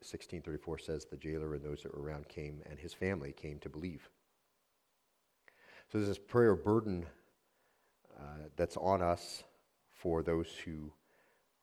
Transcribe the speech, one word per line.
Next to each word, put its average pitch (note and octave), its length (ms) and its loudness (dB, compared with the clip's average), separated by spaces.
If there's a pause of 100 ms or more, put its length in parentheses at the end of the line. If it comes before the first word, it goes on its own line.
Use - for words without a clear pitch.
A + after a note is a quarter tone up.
sixteen - 400 -12
thirty-four D#2 360 -6
says, D#2 260 -6
"The D#2 120 -14
jailer D#2 380 -4
and C#2+ 80 -6
those D2 200 -8
that - 120 -10
were D2 80 -8
around D2 260 -8
came, D2 400 -10
and D2 100 -12
his F2 140 -12
family E2 400 -2
came D2 280 -10
to - 80 -10
believe." D#2 400 -8 (1800)
So A2 60 2
there's G2+ 100 4
this F#2+ 100 0
prayer A#2 380 8
burden, G2+ 500 4 (1120)
uh, D2+ 380 -12
that's E2+ 200 0
on F#2 240 4
us - 440 0 (460)
for E2 320 0
those E2 320 0 (100)
who D#2 280 -8 (720)